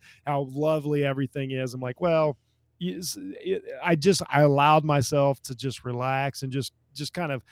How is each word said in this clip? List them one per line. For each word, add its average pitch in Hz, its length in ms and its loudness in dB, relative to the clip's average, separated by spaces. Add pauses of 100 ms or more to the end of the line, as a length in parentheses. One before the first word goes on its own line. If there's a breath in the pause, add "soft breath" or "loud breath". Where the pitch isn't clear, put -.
(260 soft breath)
how 143 240 -2
lovely 147 540 0
everything 135 460 -2
is, 131 240 -4
I'm 127 60 -8
like, 127 200 -8
"Well, 160 380 2 (400)
it's, 180 420 -8
it," - 440 -6 (180)
I 170 140 2
just, 180 340 2
I 143 120 6
allowed 147 420 6
myself 143 600 2
to 131 120 -10
just 127 280 -8
relax 131 600 -4
and 131 80 -8
just, 135 200 -6 (220)
just 139 180 -10
kind 165 200 -4
of 131 200 -6